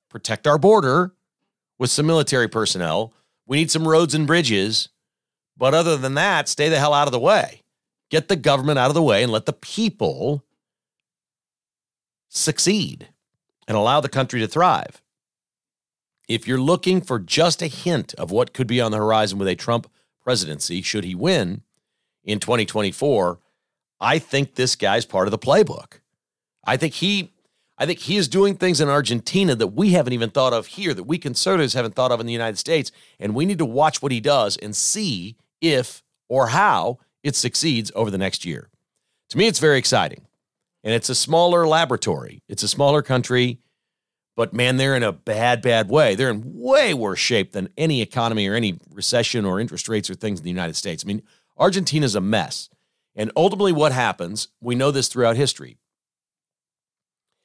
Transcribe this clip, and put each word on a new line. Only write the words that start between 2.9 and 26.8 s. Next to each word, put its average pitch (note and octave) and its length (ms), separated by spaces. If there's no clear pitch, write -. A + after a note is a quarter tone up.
We C3 100
need D#3 140
some D#3+ 180
roads D#3+ 260
and D#3 120
bridges. A2+ 640
But C3 160
other E3 240
than C3 180
that, D#3+ 320
stay D3+ 220
the D#3+ 100
hell D3 140
out C#3+ 160
of B2+ 40
the B2 80
way. F3+ 420
Get D#3 180
the G3 80
government C#3 420
out B2+ 120
of D3 40
the E3 80
way A2 200
and A#2+ 100
let G#2+ 140
the - 80
people C3 920
succeed D#3+ 800
and G#2+ 80
allow A#2+ 240
the C#3 80
country B2+ 320
to A2 80
thrive. D3+ 520
If - 200
you're C3 120
looking F3 400
for A#2+ 200
just D#3+ 420
a E3 60
hint D3 460
of - 180
what A#2+ 200
could B2+ 140
be B2 140
on A2+ 100
the G#2+ 80
horizon G#2+ 400
with G2 80
a F#2 80
Trump A#2 340
presidency, F2 600
should G2+ 220
he F#2 100
win A2 480
in G2+ 160
twenty A2+ 260
twenty-four, G2+ 720
I B2+ 180
think C#3 360
this B2+ 200
guy's G#2+ 320
part F#2+ 220
of - 20
the G#2+ 80
playbook. - 600
I A#2 120
think D#3 180